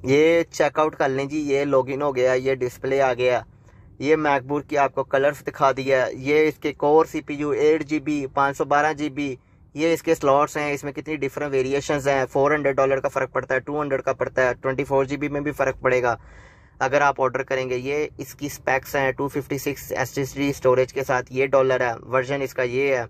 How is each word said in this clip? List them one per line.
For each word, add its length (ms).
ये 400
चेकआउट 500
कर 140
लें 180
जी, 160
ये 220
लॉगिन 360
हो 120
गया, 220
ये 220
डिस्प्ले 440
आ 120
गया, 320
ये 160
MacBook 500
की 100
आपको 280
कलर्स 380
दिखा 280
दिया, 360
ये 400
इसके 260
कोर 340
सीपीयू 460
एट 300
जी 160
बी, 280
पाँच 300
सौ 80
बारह 280
जी 160
बी, 180
ये 180
इसके 220
स्लॉट्स 420
हैं, 160
इसमें 200
कितनी 240
डिफरेंट 340
वेरिएशंस 560
हैं। 200
फ़ोर 260
हंड्रेड 220
डॉलर 240
का 100
फ़र्क 220
पड़ता 240
है, 60
टू 180
हंड्रेड 220
का 120
पड़ता 280
है, 120
ट्वेंटी 300
फ़ोर 220
जी 120
बी 120
में 140
भी 100
फ़र्क 240
पड़ेगा 400
अगर 200
आप 180
ऑर्डर 240
करेंगे। 340
ये 320
इसकी 300
स्पेक्स 460
हैं, 180
टू 160
फिफ्टी 300
सिक्स 340
एसएसडी 600
स्टोरेज 380
के 120
साथ 280
ये 180
डॉलर 340
है, 140
वर्जन 440
इसका 240
ये 320
है। 120